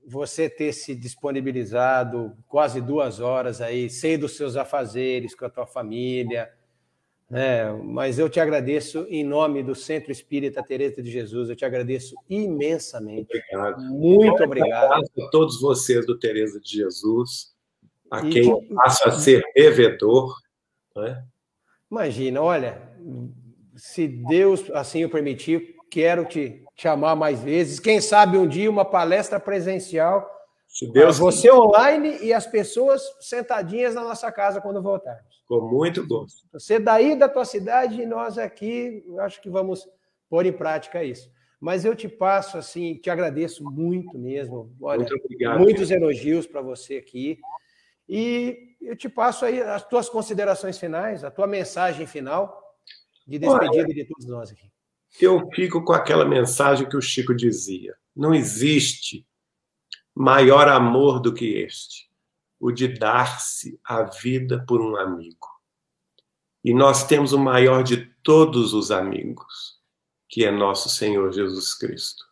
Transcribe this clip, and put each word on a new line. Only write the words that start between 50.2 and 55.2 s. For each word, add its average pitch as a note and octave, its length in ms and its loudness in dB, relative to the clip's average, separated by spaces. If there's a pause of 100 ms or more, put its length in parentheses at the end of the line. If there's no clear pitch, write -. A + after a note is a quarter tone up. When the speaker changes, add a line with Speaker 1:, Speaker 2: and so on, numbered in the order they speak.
Speaker 1:
finais, F3 460 -8
a C#3+ 80 -14
tua G3 160 -2
mensagem F3 580 -4
final D3+ 580 -8 (640)
de C#3+ 180 -10
Speaker 2:
Olha, C4+ 140 0
Speaker 1:
despedida D#3+ 340 -2
de D3 120 -10
todos C3 220 -18
nós A#2 240 -14
aqui. - 200 -20 (500)